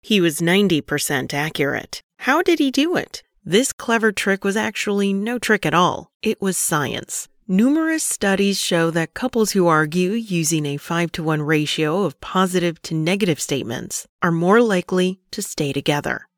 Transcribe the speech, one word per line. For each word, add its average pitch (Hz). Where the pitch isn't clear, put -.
He 208
was 170
ninety 175
percent 143
accurate. 143
How 285
did 339
he 277
do 302
it? -
This 202
clever 226
trick 196
was 196
actually 202
no 220
trick 214
at 147
all. 170
It -
was 190
science. -
Numerous 302
studies 196
show 165
that 165
couples 233
who 185
argue 165
using 170
a 143
five-to-one 165
ratio 156
of 143
positive 180
to -
negative 170
statements -
are 170
more 180
likely 185
to -
stay 147
together. 143